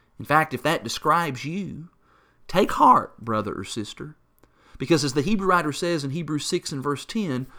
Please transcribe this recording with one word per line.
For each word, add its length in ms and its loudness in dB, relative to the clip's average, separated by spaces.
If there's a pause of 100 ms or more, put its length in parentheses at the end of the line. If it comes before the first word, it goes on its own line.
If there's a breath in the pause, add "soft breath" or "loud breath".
(180)
In 80 -12
fact, 280 0
if 100 -6
that 200 0
describes 600 -2
you, 440 -8 (580 soft breath)
take 260 2
heart, 460 6
brother 340 -2
or 100 -6
sister, 540 -10 (600 soft breath)
because 280 2
as 80 -2
the 80 0
Hebrew 260 2
writer 240 2
says 320 -2
in 60 -4
Hebrews 340 -4
six 280 -4
and 120 -6
verse 220 -4
ten, 400 -2 (140 soft breath)